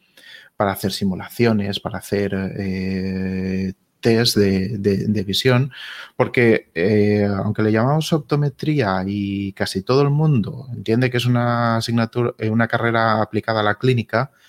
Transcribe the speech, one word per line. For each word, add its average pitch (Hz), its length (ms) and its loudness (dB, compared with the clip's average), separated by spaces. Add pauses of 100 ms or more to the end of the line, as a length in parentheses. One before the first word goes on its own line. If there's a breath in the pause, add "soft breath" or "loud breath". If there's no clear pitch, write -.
(560 loud breath)
para 101 140 2
hacer 95 220 -2
simulaciones, 101 880 -2
para - 180 -8
hacer, 101 340 -4 (240)
eh, 95 1160 -4 (280)
test 117 360 2
de, 98 420 2
de, 98 300 0
de 104 160 0
visión, 127 480 2 (440 loud breath)
porque, 117 580 2
eh, 104 540 2 (100)
aunque 107 240 -2
le 107 100 2
llamamos 139 400 0
optometría 147 920 -2
y 98 480 -4
casi 98 280 -4
todo 135 200 2
el 143 80 2
mundo 143 600 0
entiende 117 380 0
que 123 60 -4
es 123 100 0
una 120 520 2
asignatura, 117 600 -2
eh, 110 120 -2
una 113 180 2
carrera 113 520 2
aplicada 107 400 0
a 104 40 2
la 104 120 2
clínica, 127 540 0 (180 soft breath)